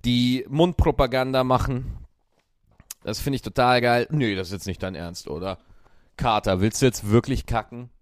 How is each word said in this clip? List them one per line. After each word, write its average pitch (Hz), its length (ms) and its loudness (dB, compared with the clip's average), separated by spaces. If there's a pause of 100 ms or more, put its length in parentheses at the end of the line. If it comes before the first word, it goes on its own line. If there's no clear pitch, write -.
die 123 440 2
Mundpropaganda 131 920 2
machen. 127 560 -2 (1040)
Das 110 160 -6
find 139 160 -2
ich - 80 -6
total 123 380 2
geil. 120 280 2
Nee, 131 240 0
das 95 140 -4
ist 95 60 -8
jetzt 92 120 -10
nicht 95 160 -6
dein 92 140 -8
Ernst, 85 320 -12
oder? 92 320 -8 (560)
Kater, 104 460 2
willst 107 200 0
du 135 60 6
jetzt 107 240 -2
wirklich 120 340 2
kacken? 120 460 -6 (100)